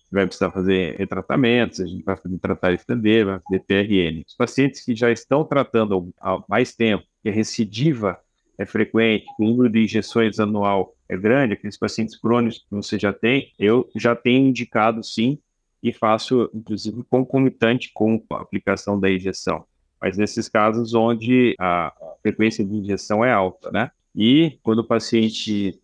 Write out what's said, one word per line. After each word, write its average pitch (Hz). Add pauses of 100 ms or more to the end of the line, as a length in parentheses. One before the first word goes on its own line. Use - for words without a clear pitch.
(120)
Vai 95
precisar 92
fazer 92
retratamentos, 117
a 92
gente 87
vai 95
fazer 92
tratar 92
e 90
estender, 110
vai 95
fazer 95
P -
R 101
N. 80
Os -
pacientes 131
que 120
já 117
estão 139
tratando 107
há 95
mais 120
tempo, 110 (180)
que 110
a -
recidiva 107 (380)
é 101
frequente, 110 (120)
que 110
o -
número 120
de 110
injeções 107
anual 101 (120)
é 95
grande, 107
aqueles 101
pacientes 110
crônicos 117
que -
você 104
já 98
tem, 131
eu 113
já 117
tenho 127
indicado 113
sim, 127 (460)
e 117
faço, 113
inclusive, 107
concomitante 127
com 110
a -
aplicação 98
da 95
injeção. 90 (360)
Mas 95
nesses 107
casos 110
onde 117
a 87 (320)
frequência 107
de 101
injeção 101
é 127
alta, 95
né? 110 (220)
E 131
quando 113
o 113
paciente 110